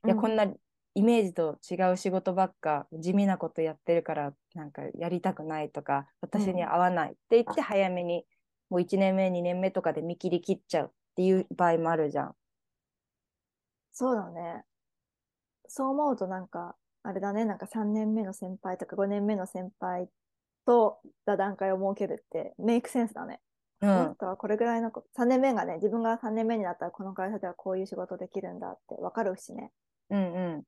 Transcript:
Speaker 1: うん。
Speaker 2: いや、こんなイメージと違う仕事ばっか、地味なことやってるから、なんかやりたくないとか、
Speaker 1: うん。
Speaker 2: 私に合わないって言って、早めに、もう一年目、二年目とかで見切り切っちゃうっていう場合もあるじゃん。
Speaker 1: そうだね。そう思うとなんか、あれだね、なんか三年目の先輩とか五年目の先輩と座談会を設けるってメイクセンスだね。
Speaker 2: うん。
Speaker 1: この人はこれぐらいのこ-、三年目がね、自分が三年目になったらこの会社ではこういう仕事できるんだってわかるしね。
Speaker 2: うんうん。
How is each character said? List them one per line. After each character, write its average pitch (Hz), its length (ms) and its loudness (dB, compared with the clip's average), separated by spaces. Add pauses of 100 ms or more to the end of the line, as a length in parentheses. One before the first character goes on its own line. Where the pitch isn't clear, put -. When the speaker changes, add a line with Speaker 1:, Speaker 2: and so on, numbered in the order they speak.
Speaker 1:
う 220 40 2
ん。 220 40 6
Speaker 2:
い - 20 8
や、 214 80 4
こ 220 60 2
ん 220 80 2
な 214 100 4 (480)
イ 196 80 2
メ 226 200 6
ー - 20 4
ジ 180 100 -2
と 156 240 -2 (100)
違 180 60 -6 (180)
う 185 60 2
仕 185 140 -2
事 185 240 0
ば 190 140 4
っ - 120 -14
か、 147 320 0
地 165 200 -2
味 202 120 4
な 185 140 2
こ 160 100 -4
と 165 140 -2
や 156 100 -2
っ - 100 -16
て 170 120 4
る 165 80 2
か 160 100 -4
ら、 147 180 -4 (220)
な 156 120 -10
ん 147 60 -14
か 143 120 -10 (100)
や 170 160 -6
り 180 120 -2
た 185 120 0
く 156 100 -10
な 156 200 -4
い 151 80 -8
と 147 100 -10
か、 139 240 -2 (160)
Speaker 1:
う 175 60 -10
ん。 - 20 -14
Speaker 2:
私 202 240 0
に 180 100 -2
合 165 140 0
わ 180 140 6
な 160 160 0
い - 60 -12
っ - 0 - (160)
て 233 140 6
言 - 80 -4
っ - 40 -2
て、 311 60 0
早 196 280 2
め 180 140 -2
に、 175 240 -2 (420)
も 180 80 0
う 175 40 4
一 185 180 0
年 190 160 4
目、 190 160 2
二 175 100 0
年 180 180 -2
目 190 120 0
と 190 100 -2
か 165 100 0
で 156 120 -4
見 170 160 -6
切 180 100 -2
り 175 100 2
切 190 140 0
っ 180 140 -2
ち 175 100 0
ゃ 143 60 2
う - 20 -2
っ - 40 -16 (260)
て 185 80 0
い 190 80 6
う 185 240 4
場 175 140 4
合 165 100 4
も 165 100 0
あ 165 60 2
る 151 160 0
じ 147 80 -2
ゃ 143 60 -2
ん。 - 100 -14 (1600)
Speaker 1:
そ 254 140 2
う - 20 2
だ 185 140 -4
ね。 170 340 -10 (1040)
そ 262 200 -4
う - 20 0
思 285 220 2
う 233 40 2
と 196 120 -4
な 185 120 -6
ん 180 80 -12
か、 175 300 -10 (260)
あ 208 80 -6
れ 185 80 -4
だ 202 140 -2
ね、 220 100 0
な 208 120 0
ん - 20 -16
か 196 100 -10
三 208 240 -2
年 220 220 0
目 220 100 0
の 190 100 -6
先 185 300 -10
輩 185 140 -4
と - 80 -10
か - 100 -12
五 196 120 0
年 202 180 -2
目 208 100 2
の 185 100 -4
先 185 320 -10
輩 180 300 -6 (580)
と 233 340 6 (260)
座 202 100 2
談 196 220 0
会 190 160 0
を 190 40 0
設 196 180 0
け - 120 -2
る - 180 -6
っ - 40 -20
て - 280 -8
メ 233 200 2
イ 247 40 4
ク - 80 -12
セ 247 120 0
ン 220 80 0
ス - 40 -12
だ - 120 -10
ね。 - 160 -14 (400)
Speaker 2:
う 202 60 4
ん。 - 20 6
Speaker 1:
こ 185 160 6
の - 80 -6
人 - 120 -8
は 185 120 -4
こ 214 100 -8
れ 208 80 2
ぐ 226 80 0
ら 233 140 0
い 226 40 -2
の 226 100 -4
こ-、 - 120 -14 (100)
三 240 140 2
年 254 140 6
目 269 120 4
が 208 120 0
ね、 175 100 -6
自 202 140 2
分 226 120 0
が 226 160 0
三 226 160 -4
年 226 140 0
目 226 100 0
に 208 60 -2
な 175 80 -2
っ 175 80 -8
た 170 60 -4
ら 175 60 -6
こ - 120 -14
の 190 100 -8
会 190 160 -4
社 214 100 -6
で 185 80 -6
は 175 80 -8
こ - 160 -6
う 185 60 0
い 190 40 -2
う 196 60 -4
仕 202 80 -10
事 185 200 -8
で 185 140 -10
き 196 100 -6
る 180 140 -10
ん - 80 -12
だ 180 60 -8
っ - 200 -12
て - 140 -10
わ 180 100 -6
か 226 140 -2
る 190 100 -2
し - 180 -18
ね。 - 200 -14 (360)
Speaker 2:
う 202 60 -2
ん 185 180 0
う 185 60 -4 (200)
ん。 143 80 -12